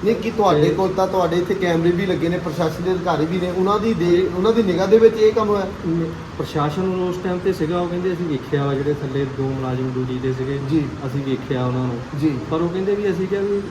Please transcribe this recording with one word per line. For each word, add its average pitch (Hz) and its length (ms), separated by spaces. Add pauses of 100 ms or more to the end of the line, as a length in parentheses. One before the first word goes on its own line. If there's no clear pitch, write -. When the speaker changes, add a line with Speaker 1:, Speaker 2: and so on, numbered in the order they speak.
Speaker 1:
ਨਹੀਂ, 226 100
ਕੀ 226 160
ਤੁਹਾਡੇ 185 320
Speaker 2:
ਤੇ 151 60
Speaker 1:
ਕੋਲ 185 240
ਤਾਂ, 190 140
ਤੁਹਾਡੇ 180 300
ਇੱਥੇ 180 160
ਕੈਮਰੇ 175 380
ਵੀ 175 140
ਲੱਗੇ 170 240
ਨੇ, 175 80
ਪ੍ਰਸ਼ਾਸਨ 160 460
ਦੇ 185 80
ਅਧਿਕਾਰੀ 165 340
ਵੀ 175 140
ਨੇ, 180 120
ਉਹਨਾਂ 190 280
ਦੀ 220 140
ਦੇ-, 175 420
ਉਹਨਾਂ 202 180
ਦੀ 226 100
ਨਿਗਾਹ 185 240
ਦੇ 214 100
ਵਿੱਚ 220 180
ਇਹ 214 180
ਕੰਮ 220 160
ਹੋਇਆ? 196 180 (200)
Speaker 2:
ਨ-, 165 240 (260)
ਪ੍ਰਸ਼ਾਸਨ 151 440
ਨੂੰ 185 280
ਉਸ 175 140
ਟਾਈਮ 180 160
ਤੇ 185 140
ਸੀਗਾ, 175 260
ਉਹ 175 100
ਕਹਿੰਦੇ 180 240
ਅਸੀਂ 170 120
ਵੇਖਿਆ 143 400
ਵਾ 139 80
ਜਿਹੜੇ 143 200
ਥੱਲੇ 139 320
ਦੋ 135 180
ਮੁਲਾਜ਼ਮ 131 500
ਡਿਊਟੀ 127 300
ਤੇ 131 100
ਸੀਗੇ, 131 260 (100)
Speaker 1:
ਜੀ। 147 180 (200)
Speaker 2:
ਅਸੀਂ 135 160
ਵੇਖਿਆ 127 420
ਉਹਨਾਂ 127 220
ਨੂੰ। 120 120 (200)
Speaker 1:
ਜੀ। 139 200 (120)
Speaker 2:
ਪਰ 160 100
ਉਹ 175 80
ਕਹਿੰਦੇ 190 260
ਵੀ 202 160
ਅਸੀਂ 180 160
ਕਿਹਾ 196 140
ਵੀ 202 300